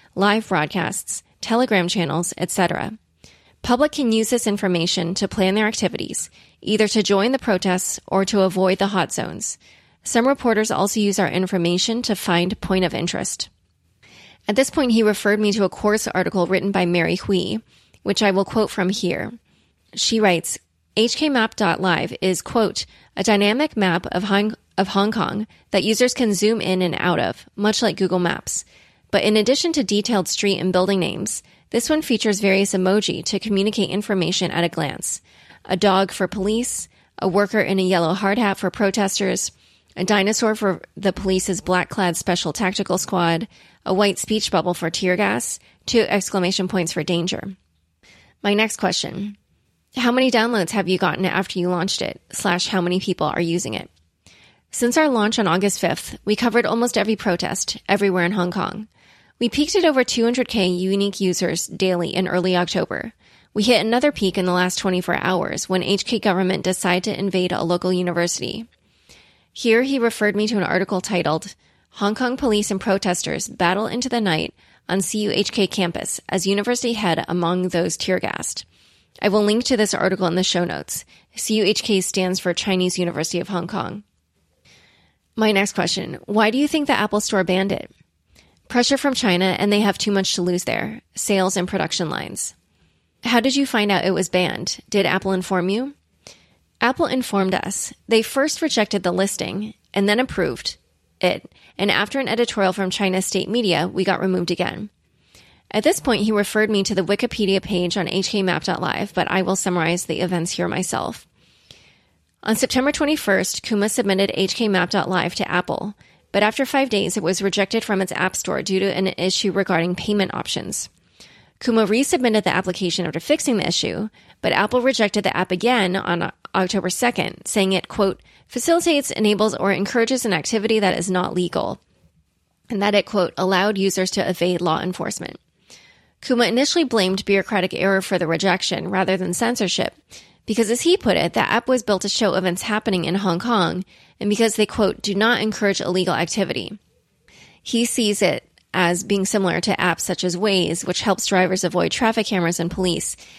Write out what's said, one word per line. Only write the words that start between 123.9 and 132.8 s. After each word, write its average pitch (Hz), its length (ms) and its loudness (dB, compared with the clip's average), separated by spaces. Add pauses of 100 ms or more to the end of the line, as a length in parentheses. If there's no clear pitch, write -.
but - 120 0
Apple 254 280 2
rejected 220 420 0
the - 140 0
app 185 160 -2
again 190 420 2
on 175 280 -2
O-, - 80 -4 (240)
October 185 340 0
second, - 560 -2
saying 190 300 0
it, - 120 -2
quote, - 360 0 (260)
"facilitates, 330 640 2
enables, 208 440 2
or 196 160 0
encourages 226 540 0
an 214 80 0
activity 220 480 0
that 190 180 2
is 180 120 -4
not 180 240 0
legal," - 440 -2 (920)
and 202 100 -4